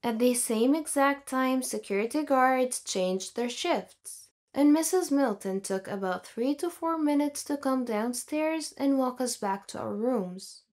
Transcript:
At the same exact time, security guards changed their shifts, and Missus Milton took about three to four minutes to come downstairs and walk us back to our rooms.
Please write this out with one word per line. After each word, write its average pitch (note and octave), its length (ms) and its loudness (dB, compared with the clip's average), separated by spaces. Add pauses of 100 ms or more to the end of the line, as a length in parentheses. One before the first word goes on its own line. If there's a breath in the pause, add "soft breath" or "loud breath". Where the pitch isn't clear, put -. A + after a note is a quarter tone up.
At A3+ 160 -2
the B3 160 4
same A#3+ 400 2
exact C#4 540 0
time, C4 340 0
security A3 640 -2
guards B3+ 560 2
changed F#3 560 -2
their A#3+ 120 -2
shifts, - 800 -6 (220)
and D4 200 6
Missus D#4+ 400 2
Milton G3+ 480 0
took F#3+ 260 -4
about F#3+ 400 -4
three C4+ 300 -2
to F4 120 -4
four E4 300 -4
minutes D4 460 0
to D4 120 -2
come C4 280 -2
downstairs C#4 920 -2
and C#4 220 2
walk B3+ 220 -2
us B3 160 -2
back G3 320 -4
to - 100 -10
our A3 160 -4
rooms. G3+ 680 -4 (100)